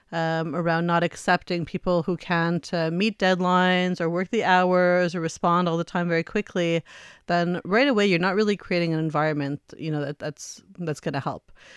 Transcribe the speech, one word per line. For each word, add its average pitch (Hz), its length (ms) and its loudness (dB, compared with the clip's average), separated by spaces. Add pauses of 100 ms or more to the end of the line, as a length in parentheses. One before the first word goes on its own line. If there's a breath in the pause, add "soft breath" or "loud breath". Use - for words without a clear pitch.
(120)
um, 160 440 -2
around 170 300 0
not 170 160 2
accepting 175 640 -2
people 175 380 -2
who 180 120 -2
can't, 170 600 -2
uh, 165 160 0
meet 202 260 0
deadlines 180 840 2
or 165 80 0
work 175 220 -2
the 226 140 0
hours 180 720 4
or 175 60 -4
respond 175 460 0
all 165 100 0
the 170 60 -2
time 175 240 -4
very 170 160 0
quickly, 170 600 -2 (420 loud breath)
then 175 380 0
right 226 240 2
away 208 180 4
you're 175 140 2
not 185 160 2
really 208 220 2
creating 170 360 -2
an 156 60 0
environment, 147 640 -2 (160)
you 160 120 -8
know, 147 160 -2
that, - 140 -8
that's, - 420 -12 (160)
that's 165 220 -6
gonna 143 220 -6
help. - 300 -10 (260 loud breath)